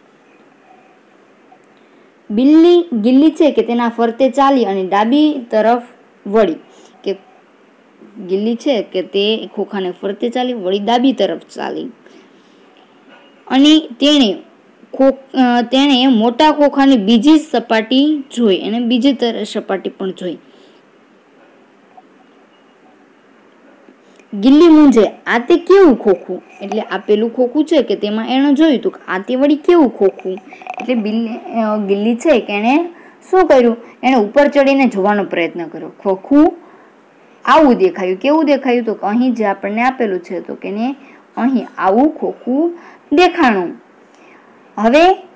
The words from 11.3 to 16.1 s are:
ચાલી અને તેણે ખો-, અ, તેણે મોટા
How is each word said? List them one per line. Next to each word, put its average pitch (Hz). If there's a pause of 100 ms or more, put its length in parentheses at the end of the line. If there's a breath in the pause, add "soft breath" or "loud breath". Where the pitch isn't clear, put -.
ચાલી 147 (1600 soft breath)
અને 302
તેણે 269 (560)
ખો-, 269
અ, 247
તેણે 262
મોટા 247